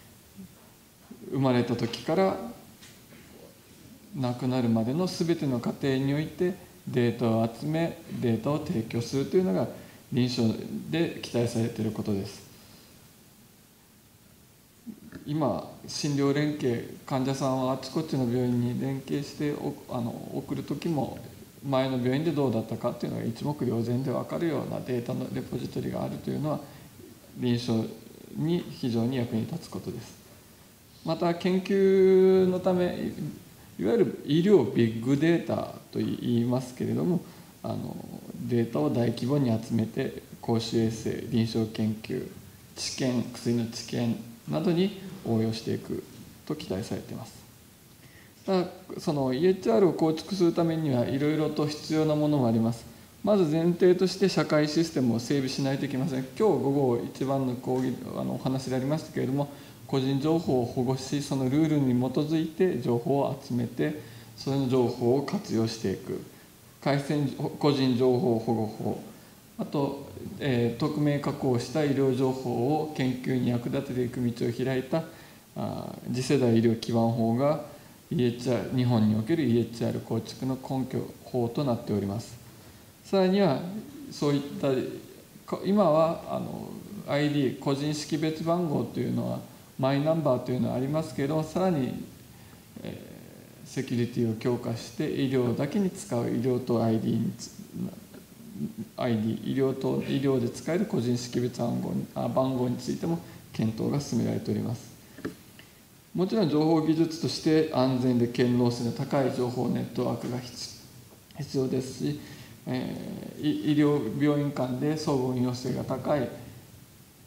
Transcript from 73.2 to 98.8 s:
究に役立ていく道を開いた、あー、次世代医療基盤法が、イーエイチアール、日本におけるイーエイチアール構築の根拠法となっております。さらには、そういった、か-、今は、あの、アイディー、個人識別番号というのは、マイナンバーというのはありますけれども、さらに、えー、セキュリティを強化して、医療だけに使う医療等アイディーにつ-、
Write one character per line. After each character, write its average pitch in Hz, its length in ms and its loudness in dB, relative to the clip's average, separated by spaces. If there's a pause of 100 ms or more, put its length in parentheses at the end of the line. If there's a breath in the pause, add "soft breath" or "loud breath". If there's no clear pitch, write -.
究 127 180 0
に 120 120 2
役 120 180 -2
立 135 240 -4
て 123 100 0
い 120 60 -2
く 127 100 -8
道 120 300 0
を - 20 -2
開 127 300 -2
い - 20 -4
た、 165 200 -2 (520 loud breath)
あ - 400 -6 (160)
ー、 - 20 0
次 127 100 -2
世 139 160 4
代 117 140 6
医 113 60 8
療 113 180 6
基 - 140 -6
盤 113 200 4
法 117 260 2
が、 143 260 2 (480 loud breath)
イ 135 40 -2
ー 123 100 4
エ - 100 4
イ - 20 -10
チ 131 140 -2
ア 120 40 2
ー 98 160 -2
ル、 131 60 0
日 123 60 4
本 113 240 4
に 107 80 4
お 110 60 0
け 160 140 0
る 160 80 2
イ 117 100 4
ー 120 60 6
エ - 20 4
イ 113 60 2
チ - 180 -4
ア 113 40 2
ー 113 40 -2
ル 117 80 -4
構 113 180 -2
築 - 260 -8
の 131 100 0
根 131 300 -4
拠 - 220 -4 (160)
法 120 240 -2
と 147 160 -2
な 123 120 2
っ - 80 -8
て - 100 -2
お 101 60 2
り 98 60 -2
ま 98 140 -4
す。 - 180 -14 (680 loud breath)
さ 196 140 2
ら 185 80 6
に 196 120 4
は、 160 220 4 (500)
そ 147 200 0
う - 20 4
い 139 60 4
っ - 20 -6 (180)
た、 147 80 0 (800)
か-、 - 160 -6
今 196 240 6
は、 160 400 4
あ - 100 -2
の、 - 300 -8 (380)
ア 143 100 0
イ 147 120 2
デ 143 60 0
ィ 143 100 2 (120)
ー、 - 20 -12
個 139 140 0
人 147 200 -2
識 151 240 -4
別 156 260 -2
番 170 240 2
号 131 160 0
と - 160 -6
い 120 60 0
う 120 80 -2
の 120 180 -2
は、 123 80 -4 (400 loud breath)
マ 135 140 2
イ 139 100 2
ナ 160 100 4
ン 165 80 0
バ 135 140 4
ー 120 40 0
と 123 120 -6
い 127 60 0
う 113 40 0
の 117 100 0
は 120 40 -2
あ 123 40 0
り 135 100 -2
ま 156 120 0
す - 140 -8
け 147 60 -2
れ 135 80 0
ど 156 60 0
も、 156 80 0
さ 180 180 -2
ら 190 80 4
に、 147 340 -2 (800 loud breath)
え - 180 -10 (640)
ー、 - 20 -18
セ 135 160 -6
キ 127 120 -4
ュ 120 40 2
リ 117 80 2
テ 120 140 -2
ィ 113 100 2
を 107 40 -2
強 120 220 0
化 117 180 -4
し - 220 -12
て、 156 120 -2
医 135 220 0
療 123 260 2
だ 139 100 0
け 208 120 -2
に 190 100 2
使 - 300 -4
う 120 60 -2
医 113 100 -2
療 123 240 2
等 117 240 0
ア 113 80 4
イ 110 80 2
デ - 80 -2
ィ 120 60 2
ー - 20 2
に 113 220 0
つ-、 - 140 -14 (1400)